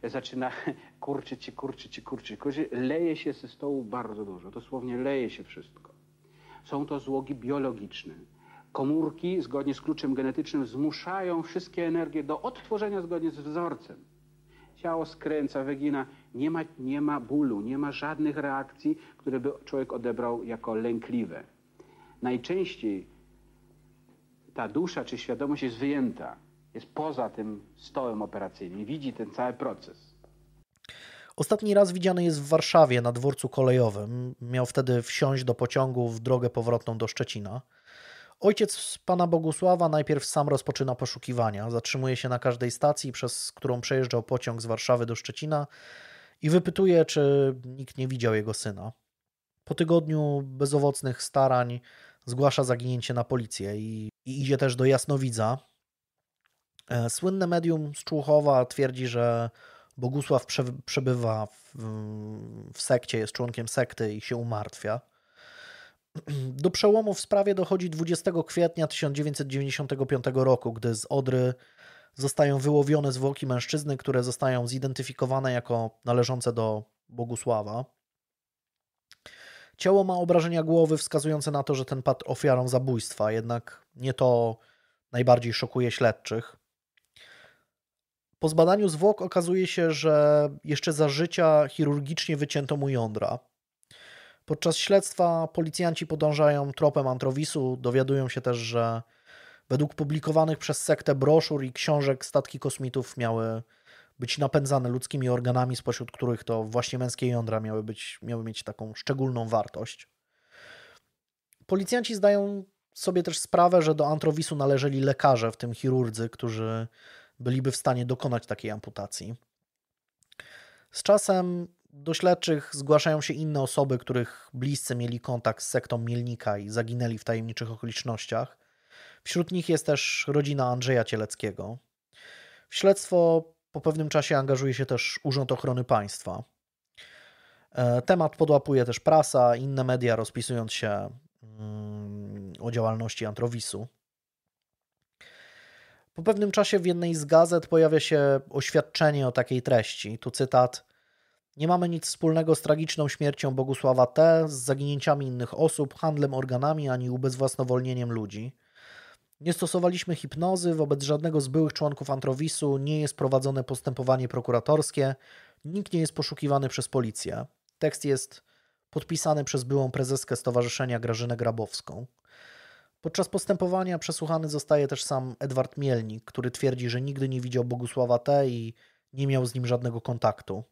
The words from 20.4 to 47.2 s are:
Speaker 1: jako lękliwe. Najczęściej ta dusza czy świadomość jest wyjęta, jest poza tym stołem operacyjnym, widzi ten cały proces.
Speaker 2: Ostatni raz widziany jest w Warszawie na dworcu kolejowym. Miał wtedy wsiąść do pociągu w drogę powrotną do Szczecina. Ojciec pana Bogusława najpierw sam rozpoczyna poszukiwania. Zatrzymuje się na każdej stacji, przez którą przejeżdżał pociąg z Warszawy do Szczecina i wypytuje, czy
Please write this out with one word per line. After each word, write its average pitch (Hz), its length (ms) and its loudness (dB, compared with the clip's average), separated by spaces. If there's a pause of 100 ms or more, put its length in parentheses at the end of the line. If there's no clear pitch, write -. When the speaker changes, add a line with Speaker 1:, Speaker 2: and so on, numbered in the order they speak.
Speaker 1:
jako 113 320 -8
lękliwe. 113 680 -4 (800)
Najczęściej 123 840 -4 (1500)
ta 117 140 -6
dusza 143 380 -4
czy 120 120 -10
świadomość 143 460 -4
jest 117 140 -6
wyjęta, 127 580 -4 (380)
jest 110 200 -16
poza 147 360 -6
tym 107 320 -10 (160)
stołem 117 440 -6
operacyjnym, 98 640 -10
widzi 135 280 -8
ten 107 180 -10
cały 123 220 -6
proces. - 580 -12 (1200)
Speaker 2:
Ostatni 208 380 0
raz 202 180 6
widziany 180 320 0
jest 156 180 2
w 143 60 -8
Warszawie 151 540 6
na 120 100 0
dworcu 131 380 -2
kolejowym. 123 920 2
Miał 123 240 -2
wtedy 127 360 0
wsiąść 135 420 -2
do 123 120 0
pociągu 127 540 0
w 113 100 -8
drogę 123 300 0
powrotną 117 480 -2
do 110 100 -2
Szczecina. 107 540 -6 (800)
Ojciec - 640 0
pana 180 220 2
Bogusława 170 640 2
najpierw 151 360 0
sam 147 240 0
rozpoczyna 135 460 0
poszukiwania. 117 720 -4
Zatrzymuje 131 460 -2
się 127 140 -6
na 123 100 -2
każdej 120 320 -2
stacji, 147 400 0
przez - 400 -6
którą 123 300 -4
przejeżdżał 123 420 0
pociąg 123 380 -4
z 113 40 -10
Warszawy 117 400 2
do 117 100 -4
Szczecina 147 520 -4 (720)
i 151 80 2
wypytuje, 175 560 6
czy 139 500 4 (100)